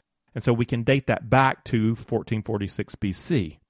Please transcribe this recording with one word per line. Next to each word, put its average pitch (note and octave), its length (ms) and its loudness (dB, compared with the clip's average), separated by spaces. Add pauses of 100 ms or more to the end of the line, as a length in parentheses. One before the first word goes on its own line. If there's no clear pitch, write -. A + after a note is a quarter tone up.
(340)
And A#2 100 -6
so B2 80 4
we A#2 140 2
can A#2 160 -2
date C3+ 240 2
that A2+ 240 -2
back C3 340 4
to A2+ 320 2
fourteen A2 460 -4
forty-six G#2 520 -6
B G2 200 -4
C. G2 440 -2 (120)